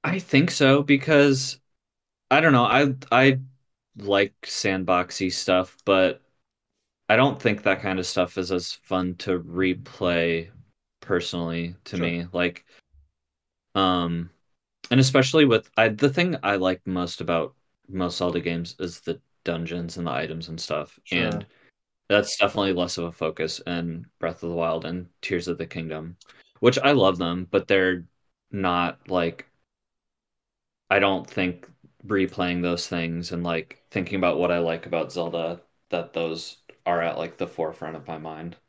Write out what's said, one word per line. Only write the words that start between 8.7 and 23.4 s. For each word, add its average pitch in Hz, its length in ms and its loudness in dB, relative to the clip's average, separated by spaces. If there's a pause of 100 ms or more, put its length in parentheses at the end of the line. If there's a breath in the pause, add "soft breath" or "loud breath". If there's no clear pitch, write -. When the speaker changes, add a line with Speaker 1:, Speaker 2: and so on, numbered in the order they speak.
Speaker 1:
fun 90 440 -4
to 90 240 -4
replay 85 1080 -2 (500)
personally 85 760 -4 (100)
to - 120 -10
Speaker 2:
Sure. 87 100 -2
Speaker 1:
me. 85 260 -6
Like, 92 320 -2 (1080 soft breath)
um, 87 560 0 (600)
and 127 100 6
especially 135 440 6
with, 113 320 4
I, 113 120 6
the 110 220 2
thing 175 320 0
I 101 140 0
like 92 300 0
most 90 340 -4
about 85 340 -2 (340)
most 90 300 -4
Zelda 87 220 0
games 85 380 -6
is 87 220 -10
the - 200 -8 (240)
dungeons 85 520 -6
and 87 100 -6
the 76 60 -4
items 80 360 -6
and 80 120 -12
stuff. 76 440 -8
Speaker 2:
Sure. 87 220 -2
Speaker 1:
And 85 200 -6 (600 soft breath)
that's 101 300 2
definitely 98 340 2
less 87 260 -2
of 85 60 -4
a 85 80 -8
focus 80 540 -4